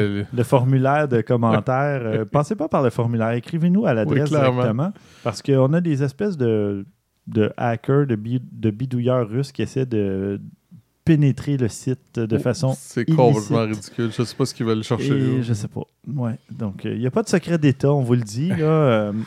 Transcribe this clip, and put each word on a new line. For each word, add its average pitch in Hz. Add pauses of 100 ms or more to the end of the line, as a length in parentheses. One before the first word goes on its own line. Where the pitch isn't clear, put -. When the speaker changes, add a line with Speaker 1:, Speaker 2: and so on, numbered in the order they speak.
Speaker 1:
le 101
Speaker 2:
le 120
formulaire 135
de 120
commentaires. 127
Speaker 1:
<laughs> -
Speaker 2:
Euh, 110
passez 147
pas 294
par 175
le 120
formulaire. 117
Écrivez-nous 170
à 143
l'adresse 135
Speaker 1:
Oui, 147
clairement. 127
Speaker 2:
directement. 123 (300)
Parce -
qu'on 135
a 170
des 151
espèces 180
de, 104 (440)
de 107
hackers, 135
de 117
bi-, 120
de 113
bidouilleurs 123
russes 131
qui -
essaient 131
de 101 (640)
pénétrer 147
le 123
site -
de 113
Speaker 1:
Oh, -
Speaker 2:
façon 131
Speaker 1:
c'est -
complètement 117
Speaker 2:
illicite. 107 (100)
Speaker 1:
ridicule. 117
Je 127
sais -
pas 135
ce -
qu'ils 120
veulent 110
chercher 120 (100)
Speaker 2:
Et 131
Speaker 1:
là. 131
Speaker 2:
je 117
sais 104
pas. - (260)
Ouais. 123 (160)
Donc, 113
euh, 110
il 107
n'y 123
a 127
pas 220
de -
secret 170
d'État, 143
on 143
vous 120
le 123
dit. 117
Là, 190
Speaker 1:
<laughs> 165
Speaker 2:
euh, 139 (140)